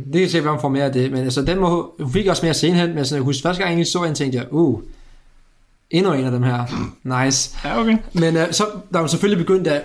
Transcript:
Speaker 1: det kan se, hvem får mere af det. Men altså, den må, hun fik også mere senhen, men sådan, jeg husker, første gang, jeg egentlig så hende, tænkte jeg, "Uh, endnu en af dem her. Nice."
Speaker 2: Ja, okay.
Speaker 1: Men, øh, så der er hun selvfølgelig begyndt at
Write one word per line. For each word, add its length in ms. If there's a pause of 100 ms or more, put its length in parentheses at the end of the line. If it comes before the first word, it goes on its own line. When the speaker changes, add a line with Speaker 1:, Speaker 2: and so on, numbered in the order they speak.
(140)
Speaker 1:
det 80
kan 80
se, 120
hvem 200
får 80
mere 140
af 100
det. 180
Men 120
altså, 180
den 180
må, 400
hun 120
fik 160
også 180
mere 80
senhen, 420
men 100
sådan, 120
jeg 80
husker, 240
første 140
gang, 60
jeg 40
egentlig 180
så 120
hende, 140
tænkte 200
jeg, 160
"Uh, 260 (1120)
endnu 240
en 120
af 60
dem 120
her. 220 (600)
Nice." 300 (100)
Speaker 2:
Ja, 160
okay. 160 (160)
Speaker 1:
Men, 240
øh, 160
så 120 (260)
der 60
er 40
hun 80
selvfølgelig 380
begyndt 200
at 180